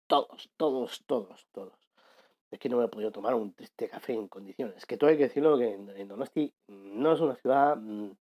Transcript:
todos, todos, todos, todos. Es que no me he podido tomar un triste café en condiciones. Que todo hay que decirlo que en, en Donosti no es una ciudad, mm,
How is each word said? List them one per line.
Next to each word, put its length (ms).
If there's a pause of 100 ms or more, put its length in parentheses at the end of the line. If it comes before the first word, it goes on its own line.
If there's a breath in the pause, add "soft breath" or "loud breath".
todos, 520
todos, 480
todos, 460
todos. 260 (720 soft breath)
Es 80
que 100
no 80
me 80
he 40
podido 220
tomar 240
un 200
triste 340
café 240
en 160
condiciones. 560
Que 140
todo 100
hay 80
que 80
decirlo 320
que 160
en, 180
en 180
Donosti 440 (160)
no 440
es 80
una 160
ciudad, 400
mm, 340 (140)